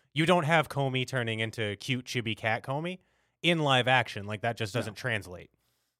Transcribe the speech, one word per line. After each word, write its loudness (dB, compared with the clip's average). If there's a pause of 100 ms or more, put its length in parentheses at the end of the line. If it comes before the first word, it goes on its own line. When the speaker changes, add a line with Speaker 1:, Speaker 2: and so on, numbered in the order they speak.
(120)
Speaker 1:
you 0
don't 6
have 4
Komi -2
turning -2
into -4
cute -4
chibi -4
cat -2
Komi -6 (440)
in 4
live 4
action. 2
Like, -8
that -2
just -4
Speaker 2:
No. 0
Speaker 1:
doesn't -6
translate. -6 (520)